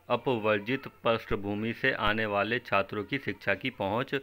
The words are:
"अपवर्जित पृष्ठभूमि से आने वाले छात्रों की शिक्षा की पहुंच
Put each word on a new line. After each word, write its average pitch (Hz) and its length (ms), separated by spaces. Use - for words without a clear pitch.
"अपवर्जित 117 760
पृष्ठभूमि 110 840
से 135 180
आने 107 340
वाले 104 340
छात्रों 101 440
की 139 140
शिक्षा 101 380
की - 140
पहुंच 107 540